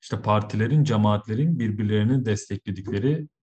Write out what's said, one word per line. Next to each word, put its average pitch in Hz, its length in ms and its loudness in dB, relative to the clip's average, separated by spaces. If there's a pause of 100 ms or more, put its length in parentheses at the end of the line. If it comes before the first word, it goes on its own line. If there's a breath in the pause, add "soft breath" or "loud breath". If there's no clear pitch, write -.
İşte - 200 -8
partilerin, 107 600 2
cemaatlerin 110 720 2
birbirlerini 107 680 0
destekledikleri 104 1040 -4 (140)